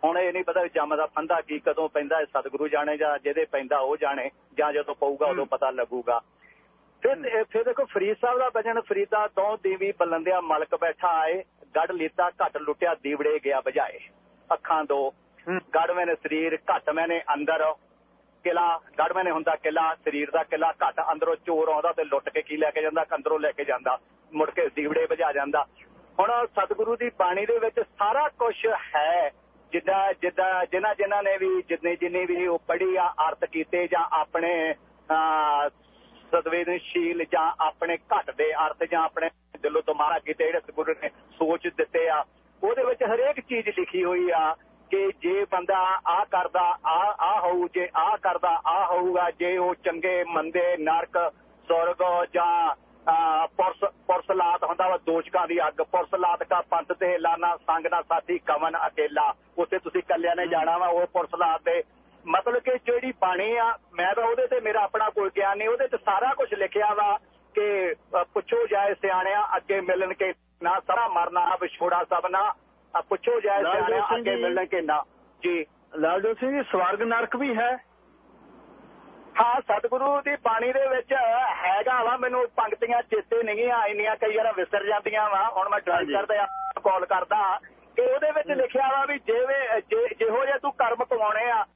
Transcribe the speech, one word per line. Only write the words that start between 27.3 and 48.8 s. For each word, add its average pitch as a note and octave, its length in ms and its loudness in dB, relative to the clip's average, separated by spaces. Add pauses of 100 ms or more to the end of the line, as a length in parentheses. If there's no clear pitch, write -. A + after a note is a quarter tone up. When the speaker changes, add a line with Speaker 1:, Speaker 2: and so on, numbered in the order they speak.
Speaker 1:
ਦੇ A#3 140 2
ਵਿੱਚ A3 200 -2
ਸਾਰਾ A#3 480 0
ਕੁਛ - 380 -2 (300)
ਹੈ, D#3 360 2 (400)
ਜਿੱਦਾਂ, F#3+ 500 0
ਜਿੱਦਾਂ F#3 500 0
ਜਿਨ੍ਹਾਂ, G3 240 0
ਜਿਨ੍ਹਾਂ G3+ 280 0
ਨੇ G3 140 2
ਵੀ F#3 240 0
ਜਿੰਨੇ, E3+ 340 -4
ਜਿੰਨੇ F3 300 -2
ਵੀ F3+ 220 -2
ਉਹ E3+ 120 0
ਪੜ੍ਹੀ F#3 360 -2
ਆ, F3 180 0 (160)
ਅਰਥ - 160 -4
ਕੀਤੇ E3+ 420 -2
ਜਾਂ E3 240 0
ਆਪਣੇ, D#3+ 640 0 (360)
ਅਹ, D#3 580 2 (600)
ਸੰਵੇਦਨਸ਼ੀਲ E3+ 1000 -2
ਜਾਂ E3 280 2
ਆਪਣੇ E3 380 -2
ਘੱਟ - 340 -2
ਦੇ D#3 220 0
ਅਰਥ D3+ 300 0
ਜਾਂ E3 180 0
ਆਪਣੇ E3 280 -2 (320)
ਦਿਲੋਂ D3 200 0
ਦਿਮਾਗ D3+ 400 0
ਕੀਤੇ D#3 240 -2
ਜਿਹੜੇ E3 140 0
ਸਤਿਗੁਰੂ D#3 340 -4 (100)
ਨੇ - 60 -4
ਸੋਚ - 580 -4
ਦਿੱਤੇ E3 420 0
ਆ, D3+ 160 0 (380)
ਉਹਦੇ C4 200 0
ਵਿੱਚ B4 200 0
ਹਰੇਕ B4 360 0
ਚੀਜ਼ - 300 -4
ਲਿਖੀ F4+ 340 -2
ਹੋਈ F4+ 260 0
ਆ D#3+ 260 2 (360)
ਕਿ G3 200 2 (100)
ਜੇ G3 300 0
ਬੰਦਾ F#3 560 2
ਆਹ F3 180 2
ਕਰਦਾ, F3+ 600 0
ਆਹ, F3+ 340 2
ਆਹ F#3+ 220 2
ਹੋਊ, F3+ 320 0
ਜੇ F3+ 220 -2
ਆਹ G3+ 220 2
ਕਰਦਾ, F3 480 0
ਆਹ F3+ 200 2